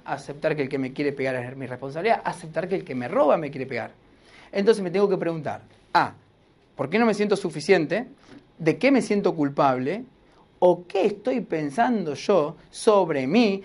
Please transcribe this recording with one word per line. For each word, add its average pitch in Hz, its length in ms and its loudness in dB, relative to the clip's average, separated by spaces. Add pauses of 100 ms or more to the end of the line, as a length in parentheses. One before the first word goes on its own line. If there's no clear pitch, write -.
aceptar 151 500 -4
que 151 60 -2
el 131 80 -2
que 139 80 -4
me 131 160 -4
quiere 143 180 -2
pegar 131 240 -4
es 127 220 -8
mi 135 80 -10
responsabilidad, 143 580 -2
aceptar 165 440 -6
que 185 80 -2
el 156 80 -6
que 143 100 -12
me 123 140 -6
roba 262 300 4
me 151 120 -6
quiere 131 160 -8
pegar. 113 260 -8 (600)
Entonces 196 320 2
me 175 80 -4
tengo 196 180 2
que 185 80 0
preguntar, 160 440 -6 (320)
A, 143 200 2 (600)
¿por 139 160 -4
qué 208 80 2
no 233 80 4
me 214 80 2
siento 202 200 0
suficiente? 175 680 0 (540)
¿De 156 180 2
qué 262 140 4
me 247 100 6
siento 196 320 0
culpable? 143 680 0 (560)
¿O 180 280 4
qué 381 180 0
estoy 226 360 -2
pensando 165 760 -2
yo 160 400 0 (160)
sobre 165 560 2
mí 196 380 2